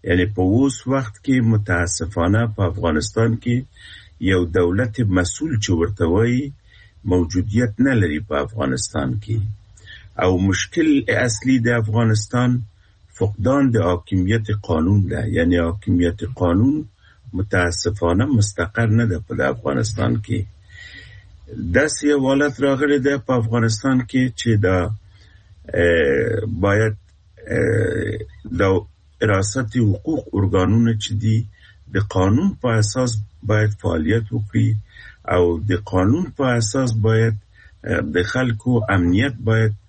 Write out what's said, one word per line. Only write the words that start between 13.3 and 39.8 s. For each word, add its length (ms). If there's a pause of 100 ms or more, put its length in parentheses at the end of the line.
د 60 (120)
حاکمیت 580 (220)
قانون 400
ده. 120 (180)
یعنی 200
حاکمیت 640 (100)
قانون 500 (500)
متاسفانه 920
مستقر 600
نه 200
ده 120
په 160
د 60
افغانستان 760
کې. 220 (1400)
داسې 260
یو 260
حالت 320
راغلی 380
ده 200
په 140
افغانستان 680
کې 220 (160)
چې 120 (160)
دا، 120 (1000)
اه، 680 (160)
باید، 320 (440)
اه، 800 (420)
د 40 (600)
ریاست 540
حقوق 460 (140)
ارګانونه 560 (100)
چې 100
دي 260 (560)
د 20 (180)
قانون 340 (140)
په 60 (100)
اساس 340 (300)
باید 280 (120)
فعالیت 500
وکړي 360 (680)
او 100 (140)
د 140 (200)
قانون 320 (120)
په 80 (120)
اساس 340 (160)
باید، 280
اه، 640
د 220
خلکو 500 (180)
امنیت 440 (140)
باید 240 (160)